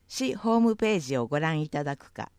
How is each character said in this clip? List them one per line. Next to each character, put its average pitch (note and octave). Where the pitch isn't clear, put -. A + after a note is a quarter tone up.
市 -
ホ A3+
ー -
ム A3+
ペ G#3+
ー E3+
ジ C3+
を A#2+
ご D3
覧 D#3+
い D3+
た D3
だ C#3
く -
か、 -